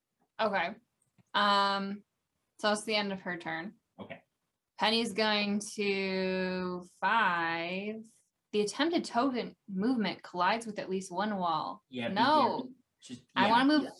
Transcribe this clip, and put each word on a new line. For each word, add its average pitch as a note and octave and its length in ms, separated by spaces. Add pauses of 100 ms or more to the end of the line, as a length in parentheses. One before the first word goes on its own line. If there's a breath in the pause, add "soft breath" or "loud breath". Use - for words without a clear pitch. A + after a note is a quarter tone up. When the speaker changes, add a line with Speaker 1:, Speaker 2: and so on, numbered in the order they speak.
(400)
Speaker 1:
Okay. G3 280 (640)
Um, G3+ 680 (580)
so G#3+ 120
it's G#3 120
the A3 100
end G3+ 180
of F#3+ 100
her F3+ 160
turn. E3 340 (280)
Speaker 2:
Okay. - 180 (600)
Speaker 1:
Penny's A3+ 340
going G#3 480 (160)
to F#3 1120 (140)
five. F#3 960 (560)
The G#3 100
attempted D4+ 420
token A#3+ 500 (140)
movement G3+ 540
collides G3+ 440
with G#3 120
at E3 100
least F#3+ 240
one G3+ 240
wall. E3+ 540
Speaker 2:
Yeah, A#3+ 180
be F#3+ 60
Speaker 1:
No. C#4 260
Speaker 2:
careful. D#3 280 (320)
Just, - 200 (160)
Speaker 1:
I G3 100
Speaker 2:
yeah, G#3+ 60
Speaker 1:
wanna B3 140
move D4 180
Speaker 2:
yeah. - 160